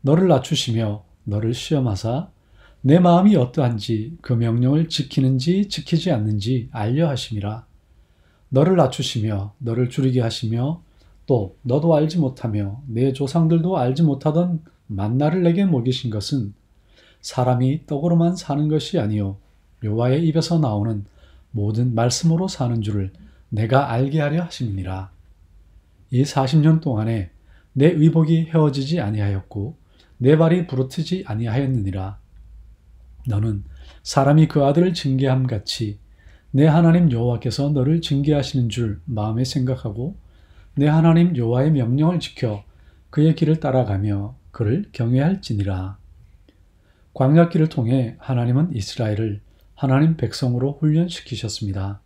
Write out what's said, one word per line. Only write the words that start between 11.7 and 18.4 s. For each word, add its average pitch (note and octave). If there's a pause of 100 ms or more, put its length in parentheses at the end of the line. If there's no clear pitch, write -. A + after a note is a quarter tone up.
알지 D#3
못하며 A2+
내 B2+
조상들도 E3
알지 C3
못하던 D#3 (240)
만나를 C3
내게 E3+
먹이신 B2+
것은 G#2+ (680)
사람이 B2+
떡으로만 E3+
사는 D3+